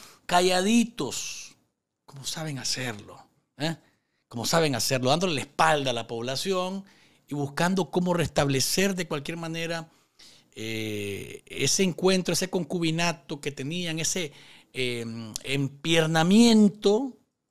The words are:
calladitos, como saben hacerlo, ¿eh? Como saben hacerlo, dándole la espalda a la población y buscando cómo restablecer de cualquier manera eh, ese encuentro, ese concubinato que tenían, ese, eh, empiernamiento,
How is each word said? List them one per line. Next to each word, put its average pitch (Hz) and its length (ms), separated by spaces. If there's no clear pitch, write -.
calladitos, 185 1300
como 139 180
saben 156 360
hacerlo, 117 680
¿eh? 160 180
Como 117 160
saben 156 300
hacerlo, 127 340
dándole 170 240
la 127 80
espalda 151 480
a 123 40
la 117 140
población 180 760
y 143 80
buscando 170 560
cómo 180 220
restablecer 156 840
de 175 100
cualquier 160 300
manera 165 540
eh, 107 920
ese - 380
encuentro, 185 500
ese - 160
concubinato 165 920
que 143 100
tenían, 160 480
ese, 165 320
eh, 123 320
empiernamiento, 190 1700